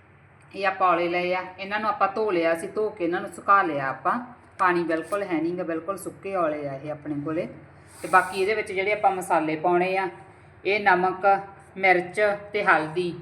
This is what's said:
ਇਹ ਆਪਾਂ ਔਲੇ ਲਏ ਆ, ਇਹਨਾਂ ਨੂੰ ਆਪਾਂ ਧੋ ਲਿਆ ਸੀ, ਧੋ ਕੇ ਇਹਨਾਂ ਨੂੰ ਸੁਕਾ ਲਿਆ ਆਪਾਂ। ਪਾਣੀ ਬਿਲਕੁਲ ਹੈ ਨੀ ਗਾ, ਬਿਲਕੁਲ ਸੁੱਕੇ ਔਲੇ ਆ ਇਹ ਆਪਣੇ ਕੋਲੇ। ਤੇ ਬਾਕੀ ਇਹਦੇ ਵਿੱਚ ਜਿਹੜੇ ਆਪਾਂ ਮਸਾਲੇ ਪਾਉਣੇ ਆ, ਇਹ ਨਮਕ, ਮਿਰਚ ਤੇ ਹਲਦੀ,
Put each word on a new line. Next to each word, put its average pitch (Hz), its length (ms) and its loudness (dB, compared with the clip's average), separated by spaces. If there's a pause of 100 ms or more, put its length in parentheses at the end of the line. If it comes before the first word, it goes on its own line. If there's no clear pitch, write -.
(560)
ਇਹ 190 120 0
ਆਪਾਂ 190 220 2
ਔਲੇ 175 200 4
ਲਏ 175 260 0
ਆ, 185 80 -2 (160)
ਇਹਨਾਂ 196 200 -4
ਨੂੰ 214 100 -2
ਆਪਾਂ 202 260 0
ਧੋ 220 160 0
ਲਿਆ 165 240 2
ਸੀ, 190 120 -8
ਧੋ 214 220 -4
ਕੇ 175 160 -6
ਇਹਨਾਂ 175 160 -2
ਨੂੰ 202 140 -8
ਸੁਕਾ 196 260 4
ਲਿਆ 143 280 -2
ਆਪਾਂ। 180 300 -2 (380)
ਪਾਣੀ 175 260 2
ਬਿਲਕੁਲ 160 400 -2
ਹੈ 175 180 -2
ਨੀ 170 160 -2
ਗਾ, 180 60 -4
ਬਿਲਕੁਲ 165 340 -6
ਸੁੱਕੇ 190 380 -10
ਔਲੇ 151 320 -2
ਆ 139 60 -8
ਇਹ 151 180 -10
ਆਪਣੇ 147 340 -8
ਕੋਲੇ। 160 220 -4 (540)
ਤੇ 180 60 -8
ਬਾਕੀ 180 340 4
ਇਹਦੇ 208 140 2
ਵਿੱਚ 208 160 -4
ਜਿਹੜੇ 190 220 0
ਆਪਾਂ 208 180 2
ਮਸਾਲੇ 170 440 0
ਪਾਉਣੇ 180 420 2
ਆ, 196 120 -2 (560)
ਇਹ 202 140 2
ਨਮਕ, 185 460 2 (520)
ਮਿਰਚ 180 420 4 (340)
ਤੇ 202 100 0
ਹਲਦੀ, 170 580 2